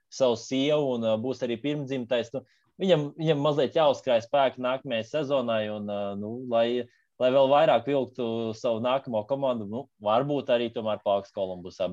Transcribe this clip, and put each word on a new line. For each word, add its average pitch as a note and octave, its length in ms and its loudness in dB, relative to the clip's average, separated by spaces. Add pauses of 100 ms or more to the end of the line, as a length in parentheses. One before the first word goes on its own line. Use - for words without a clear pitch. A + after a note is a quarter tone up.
(140)
savu A#2+ 280 2
sievu C3+ 540 0
un, A#2 100 -4
uh, A2 160 2
būs B2+ 240 -6
arī A#2 160 -4
pirmdzimtais. C3 720 -4
Nu, C3 80 -6 (380)
viņam, E3+ 240 4 (100)
viņam D#3 320 0
mazliet C#3+ 320 2
jāuzkrāj C3 480 2
spēki C3 400 0
nākamajai B2 400 -4
sezonai C3 540 -2 (100)
un, G#2+ 160 -6
uh, G2+ 320 -6
nu, G#2 140 -8 (180)
lai, A#2+ 380 2 (320)
lai B2+ 100 4
vēl C3+ 220 4
vairāk C#3+ 340 4
vilktu B2+ 440 -2 (280)
savu A#2 240 -2
nākamo B2 480 -2
komandu, B2+ 400 -2
nu, A2+ 140 -8 (180)
varbūt C3 480 0
arī A#2+ 240 2
tomēr G#2+ 320 -4
paliks G2+ 300 0
Kolumbusā, F2+ 580 -6